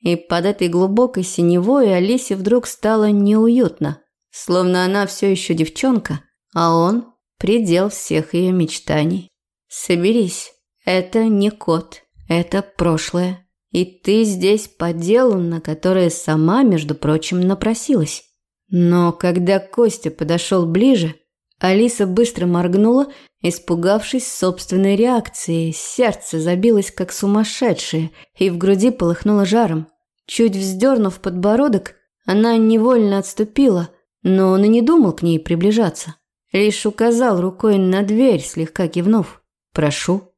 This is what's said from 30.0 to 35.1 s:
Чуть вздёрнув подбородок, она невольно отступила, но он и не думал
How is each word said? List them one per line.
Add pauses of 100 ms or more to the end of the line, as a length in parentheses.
Чуть
вздёрнув
подбородок, (320)
она
невольно
отступила, (320)
но
он
и
не
думал